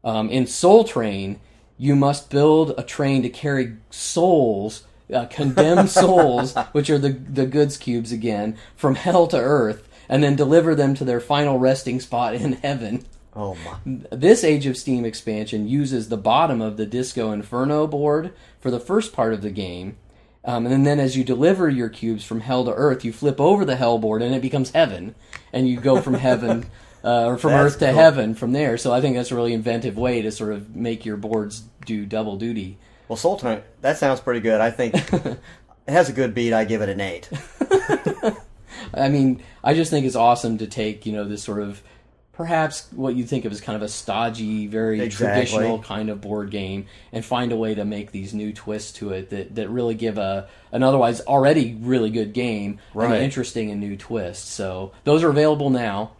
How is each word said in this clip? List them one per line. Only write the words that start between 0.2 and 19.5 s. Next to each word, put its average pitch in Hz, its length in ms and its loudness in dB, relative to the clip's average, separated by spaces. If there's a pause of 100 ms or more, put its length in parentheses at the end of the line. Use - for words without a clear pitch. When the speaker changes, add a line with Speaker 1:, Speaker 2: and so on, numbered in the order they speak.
Speaker 1:
in 127 160 0
Soul 202 380 6
Train, 101 540 -4 (400)
you 139 160 2
must 139 360 0
build 151 460 4
a 120 60 -8
train 139 400 0
to 120 60 -4
carry 127 480 -4 (140)
souls, 123 920 0 (280)
uh, 120 140 -2
condemned 156 640 4
Speaker 2:
<laughs> - 0 -
Speaker 1:
souls, 160 640 4 (160)
which 147 180 0
are 147 80 4
the, 139 120 2
the 131 360 -4
goods 143 300 0
cubes 117 360 -4
again, 110 440 -2 (180)
from 135 220 0
hell 175 320 4
to 170 100 0
earth, 117 500 2 (200)
and 139 140 4
then 143 140 4
deliver 156 380 6
them 139 200 2
to 135 100 -4
their 120 160 0
final 143 380 2
resting 127 420 2
spot 120 340 -2
in 127 200 -2
heaven. 127 500 -6 (300)
Speaker 2:
Oh 101 300 -8
my. 82 120 -14 (340)
Speaker 1:
This 175 340 4
Age 147 220 0
of 127 100 -2
Steam 127 280 -4
expansion 107 640 -6
uses 127 400 -2
the 113 100 -4
bottom 117 420 2
of 110 160 -4
the 107 80 -4
Disco 117 480 -4
Inferno 127 540 -2
board 147 480 -2 (260)
for - 100 -2
the 190 100 -2
first 214 320 -2
part 113 200 0
of 107 80 -4
the 104 100 -6